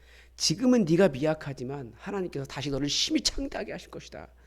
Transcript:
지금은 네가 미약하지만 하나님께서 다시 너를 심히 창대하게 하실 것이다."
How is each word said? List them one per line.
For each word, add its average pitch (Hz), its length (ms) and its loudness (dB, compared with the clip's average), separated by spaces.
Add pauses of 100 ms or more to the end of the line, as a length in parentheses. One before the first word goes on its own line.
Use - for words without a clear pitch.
(360)
지금은 240 480 4
네가 170 240 6
미약하지만 139 880 -4
하나님께서 185 480 -6
다시 139 260 -8
너를 139 180 -2
심히 285 320 0
창대하게 - 520 -6
하실 - 180 -14
것이다." - 380 -16 (180)